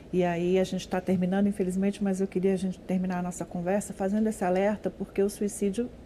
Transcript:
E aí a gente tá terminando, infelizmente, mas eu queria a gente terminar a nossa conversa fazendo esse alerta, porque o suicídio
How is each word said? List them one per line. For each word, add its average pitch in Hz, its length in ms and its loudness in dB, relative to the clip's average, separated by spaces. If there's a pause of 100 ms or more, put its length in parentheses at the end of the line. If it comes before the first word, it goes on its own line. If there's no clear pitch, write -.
(120)
E 180 120 4
aí 175 340 2
a 185 60 4
gente 185 240 -6
tá 185 120 0
terminando, 185 460 2
infelizmente, 196 560 0
mas 190 180 0
eu 190 60 0
queria 190 260 2
a 190 40 2
gente 180 240 -2
terminar 185 400 -2
a - 20 -2
nossa 180 220 -4
conversa 185 500 -2
fazendo 208 340 0
esse 214 160 -2
alerta, 190 460 2
porque - 320 -4
o 202 80 2
suicídio 202 580 -2 (160)